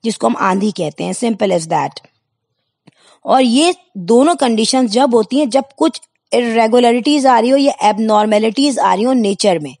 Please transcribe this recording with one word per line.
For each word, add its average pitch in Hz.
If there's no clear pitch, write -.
जिसको 226
हम 233
आंधी 196
कहते 180
हैं, 180
simple 196
as 160
that। 147
और 262
ये 277
दोनों 240
conditions 240
जब 247
होती 233
हैं, 294
जब 269
कुछ 330
irregularities 240
आ 247
रही 233
हो 269
या 277
abnormalities 214
आ 190
रही 196
हो 254
nature 202
में। 143